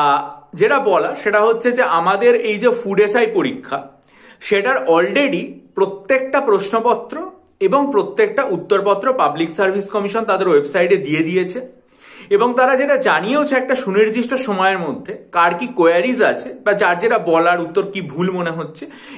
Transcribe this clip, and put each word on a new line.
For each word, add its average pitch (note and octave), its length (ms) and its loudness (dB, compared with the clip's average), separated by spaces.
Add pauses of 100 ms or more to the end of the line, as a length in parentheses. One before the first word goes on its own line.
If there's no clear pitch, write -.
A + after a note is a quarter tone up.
(540)
যেটা B3+ 260 2
বলা F3+ 360 0
সেটা G#3 240 0
হচ্ছে A#3 320 2
যে A#3+ 100 0
আমাদের F#3+ 520 2
এই G#3+ 240 -2
যে A#3 120 2
ফুড G3 300 0
এসআই G#3+ 260 2
পরীক্ষা C#3+ 640 -4 (520)
সেটার B3 460 0
already F#3+ 580 2 (300)
প্রত্যেকটা C4 640 0
প্রশ্নপত্র A#3+ 920 -2 (300)
এবং C4+ 320 2
প্রত্যেকটা G#3+ 520 0
উত্তরপত্র G3 680 0
পাবলিক D#3+ 380 0
সার্ভিস G3 400 -2
কমিশন G#3 340 -4
তাদের G3 240 0
ওয়েবসাইটে F3 480 2
দিয়ে D3+ 260 -2
দিয়েছে F3+ 380 -4 (720)
এবং A#3 240 2
তারা B3+ 220 2
যেটা C#4 200 2
জানিয়েওছে B3 580 0
একটা C4 200 0
সুনির্দিষ্ট A3 600 0
সময়ের F#3+ 440 0
মধ্যে E3 540 -8
কার F3 220 2
কি B3 120 -6
কোয়ারিজ F3+ 560 2
আছে - 320 -2 (100)
বা G#3 80 2
যার F3+ 260 0
যেটা A3+ 200 0
বলার E3+ 420 2
উত্তর E3+ 300 -4
কি G3 100 -10
ভুল E3 300 -4
মনে F3 200 -4
হচ্ছে D#3+ 360 -10 (320)